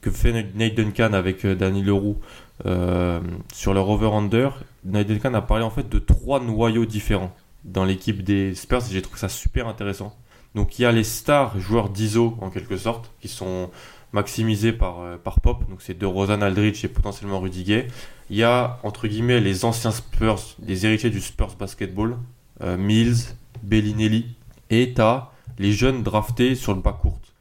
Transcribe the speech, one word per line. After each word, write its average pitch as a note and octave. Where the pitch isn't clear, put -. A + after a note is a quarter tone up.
que -
fait -
Nate G#2+
Duncan G#2+
avec, F#2
euh, F#2+
Danny F#2+
Leroux, G2+
euh, F2+
sur -
leur F#2+
over-under, G#2+
Nate G2+
Duncan A2
a G#2+
parlé A2
en A2+
fait A2
de -
trois -
noyaux A2+
différents G2+
dans F#2
l'équipe F#2+
des G2
Spurs -
et F#2+
j'ai F#2+
trouvé -
ça G2
super -
intéressant. G2+
Donc G#2
il A#2+
y -
a A#2+
les A2+
stars, B2
joueurs G2+
d'iso A2
en F#2+
quelque F#2
sorte, A2
qui G2
sont F#2
maximisés A2
par, F2+
euh, F2
par -
Pop, -
donc F#2+
c'est F#2
DeRozan, G2
Aldridge G2+
et -
potentiellement G2
Rudy F#2
Gay. A2
Il F#2+
y A2
a, A#2+
entre G#2+
guillemets, A#2
les F#2+
anciens A2+
Spurs, A2
les F#2
héritiers A2
du G2
Spurs -
basketball, G#2
euh, F2+
Mills, A2
Bellinelli, G#2+
et B2
t'as B2
les G2+
jeunes B2
draftés A#2+
sur -
le F#2
bas G2+
court -